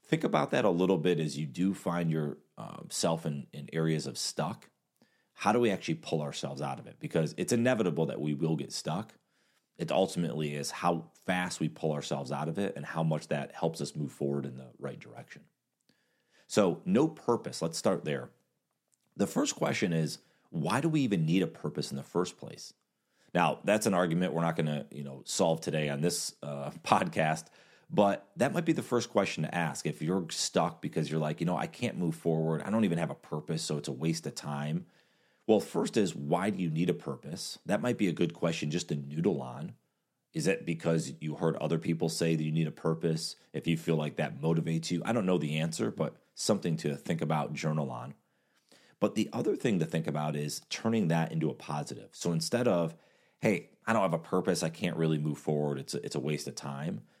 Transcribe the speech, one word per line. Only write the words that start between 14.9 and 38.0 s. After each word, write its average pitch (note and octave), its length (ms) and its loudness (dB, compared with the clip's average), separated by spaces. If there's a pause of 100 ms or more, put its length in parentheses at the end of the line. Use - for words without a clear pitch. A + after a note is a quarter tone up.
direction. - 440 -18 (1040)
So F#2 360 4
no A2+ 240 6
purpose. - 540 -2
Let's E2 160 -2
start - 260 0
there. C#2+ 280 -4 (840)
The - 120 2
first - 280 0
question A#2+ 380 0
is, D#2+ 240 0 (320)
why F#2 320 0
do E3 80 2
we D#3 120 2
even G2 260 2
need F#2 160 4
a - 40 2
purpose - 440 -6
in C#2 60 -6
the C#2 40 -8
first - 360 -2
place? - 360 -16 (640)
Now, E2 300 4
that's G#2+ 200 4
an G2+ 80 4
argument F2 400 4
we're E2 80 2
not E2 140 2
gonna, D2+ 340 -2
you C#2+ 140 -10
know, C2+ 220 -12
solve E2 360 2
today D2+ 280 0
on C#2+ 120 -2
this, - 400 0
uh, C#2+ 360 -8
<laughs> - 60 -20
podcast, D#2+ 600 2 (440)
but G2+ 400 2 (100)
that C3+ 160 2
might E3+ 120 0
be D#3+ 80 4
the C3+ 80 -2
first A#2+ 300 0
question F#2 320 2
to D2 100 -4
ask. E2 320 -2
If D#2 160 -4
you're F2 300 0
stuck - 500 0
because D2+ 300 -2
you're D#2+ 80 2
like, D#2 200 0
"You E2+ 60 0
know, F2+ 120 2
I E2 100 -2
can't - 320 -4
move E2+ 160 0
forward. D#2+ 480 0
I G2 80 -4
don't A2 140 4
even E2+ 120 2
have E2 140 0
a - 40 -10
purpose, D#2+ 460 -6
so D2+ 160 -2
it's D2 120 -6
a - 20 -2
waste D#2+ 340 0
of D2 80 -8
time." D2 540 -4 (580)
Well, G#2+ 160 6
first - 340 -2
is, F#2+ 180 4
why E2+ 360 0
do F#2+ 120 -2
you E2+ 80 0
need E2 200 2
a F2 40 4
purpose? - 720 -10
That G2 160 0
might A#2+ 160 0
be G2 120 2